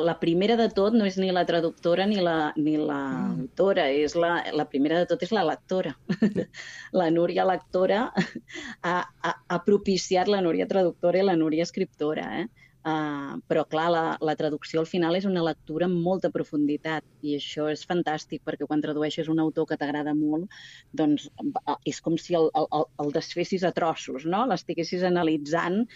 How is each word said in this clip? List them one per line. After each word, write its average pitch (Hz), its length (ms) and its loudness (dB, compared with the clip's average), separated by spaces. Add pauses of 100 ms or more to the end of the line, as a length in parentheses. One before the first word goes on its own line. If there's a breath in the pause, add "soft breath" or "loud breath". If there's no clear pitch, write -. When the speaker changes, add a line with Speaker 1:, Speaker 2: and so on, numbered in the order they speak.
Speaker 1:
la 165 160 2
primera 185 400 4
de 226 160 4
tot 202 180 4
no 226 140 6
és 185 160 -2
ni 190 80 2
la 180 160 2
traductora 170 580 2
ni 208 120 2
la, 160 400 2
ni 151 200 2
la 151 280 0
Speaker 2:
Mm. 165 400 -2
Speaker 1:
autora, 185 460 2
és 147 260 0
la, 170 260 2 (100)
la 151 160 0
primera 151 300 2
de 175 80 2
tot 170 160 0
és 180 80 -4
la 202 140 2
lectora. 165 520 -2 (120)
<laughs> 196 420 0 (420 loud breath)
La 175 180 2
Núria 175 340 2
lectora 185 680 0 (720 loud breath)
ha, 180 160 0 (240)
ha, 170 100 -2 (160)
ha 175 160 -2
propiciat 190 640 2
la 202 140 2
Núria 180 240 0
traductora 175 520 2
i 190 40 4
la 190 140 4
Núria 160 260 2
escriptora, 156 680 -4 (120)
eh? 214 80 -6 (380 soft breath)
Ah, 147 520 -4 (100)
però, 160 160 2
clar, 156 240 -2
la, 170 120 2 (200)
la 151 160 0
traducció 156 460 -4
al 165 40 -4
final 175 300 0
és 190 80 -2
una 190 180 0
lectura 160 440 -2
amb 180 180 2
molta 180 240 0
profunditat 147 760 -2 (200)
i 147 160 -4
això 151 340 -4
és 147 160 -6
fantàstic, 156 560 -2
perquè 147 240 -6
quan 151 160 0
tradueixes 151 480 -2
un 160 80 2
autor 156 240 0
que 151 160 -2
t'agrada 147 320 -2
molt, 151 380 0 (420 loud breath)
doncs, 151 380 0 (340)
ah, 143 220 -4
és - 160 -6
com 165 180 0
si 175 160 -2
el, 160 160 4
el, 147 140 0 (100)
el, 151 80 0 (160)
el 147 140 -2
desfessis 175 500 -2
a 170 80 2
trossos, 151 560 -4
no? 190 160 0
L'estiguessis 180 580 -2
analitzant 165 920 0